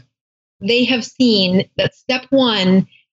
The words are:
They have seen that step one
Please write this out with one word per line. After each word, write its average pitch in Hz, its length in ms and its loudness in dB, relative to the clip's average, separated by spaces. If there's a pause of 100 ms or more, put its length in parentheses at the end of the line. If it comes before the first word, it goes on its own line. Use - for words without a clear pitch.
(600)
They 240 240 0
have 240 200 -2
seen 196 720 0
that 185 180 -4
step 254 360 -8
one 196 560 2 (260)